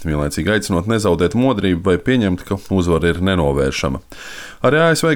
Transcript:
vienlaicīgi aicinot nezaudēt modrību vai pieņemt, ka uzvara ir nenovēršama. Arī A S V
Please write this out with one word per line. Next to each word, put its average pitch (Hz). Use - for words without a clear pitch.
vienlaicīgi 78
aicinot 101
nezaudēt 104
modrību 98
vai 90
pieņemt, 104
ka 98
uzvara 85
ir 85
nenovēršama. 71
Arī 131
A 165
S -
V 165